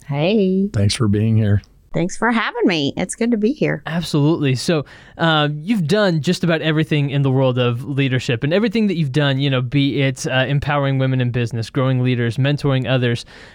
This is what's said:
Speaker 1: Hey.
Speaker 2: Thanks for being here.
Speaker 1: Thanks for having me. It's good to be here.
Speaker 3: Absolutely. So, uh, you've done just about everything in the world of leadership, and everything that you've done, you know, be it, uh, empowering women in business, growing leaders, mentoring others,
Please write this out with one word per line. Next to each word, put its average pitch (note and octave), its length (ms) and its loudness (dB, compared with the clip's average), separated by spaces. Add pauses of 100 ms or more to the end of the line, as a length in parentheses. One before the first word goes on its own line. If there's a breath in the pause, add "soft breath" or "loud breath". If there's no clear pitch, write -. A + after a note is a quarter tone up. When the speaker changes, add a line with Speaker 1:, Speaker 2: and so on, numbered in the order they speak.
Speaker 1:
Hey. F#3+ 640 0
Speaker 2:
Thanks G#2 240 0
for G#2+ 140 0
being G#2+ 260 2
here. G#2 260 2 (320)
Speaker 1:
Thanks E3 240 -2
for A3 120 0
having A#3+ 380 0
me. D3+ 300 0
It's - 180 -4
good A#3 160 -2
to A#3 60 0
be G#3 160 0
here. D3+ 320 -2
Speaker 3:
Absolutely. D3+ 680 0
So, D3+ 280 -2 (340 loud breath)
uh, D#3 360 2
you've E3 340 -2
done F#3+ 340 2
just F3+ 220 -2
about E3 180 2
everything D#3 480 0
in C#3+ 120 0
the C3+ 100 2
world C3 260 2
of B2 280 0
leadership, C3 580 -2
and D3 100 0
everything G#3+ 340 2
that F#3+ 80 0
you've D3 180 -2
done, C#3 260 0
you C#3+ 100 0
know, C3 120 0
be C#3 400 0
it, C3+ 260 -2
uh, C3 180 2
empowering C#3 540 0
women C3 220 0
in B2 100 0
business, A#2 380 -4
growing C3 340 0
leaders, A#2+ 320 0
mentoring C3+ 500 0
others, B2 400 0 (300 loud breath)